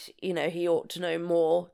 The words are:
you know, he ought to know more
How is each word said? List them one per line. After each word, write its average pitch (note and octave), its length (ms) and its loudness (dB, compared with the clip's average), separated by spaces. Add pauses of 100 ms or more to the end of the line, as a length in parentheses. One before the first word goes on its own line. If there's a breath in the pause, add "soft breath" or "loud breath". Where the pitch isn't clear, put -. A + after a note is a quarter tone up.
(220)
you F3+ 140 -2
know, D#3 140 0
he F3 180 -2
ought E3 220 2
to F3 120 -10
know E3+ 160 -2
more E3+ 560 2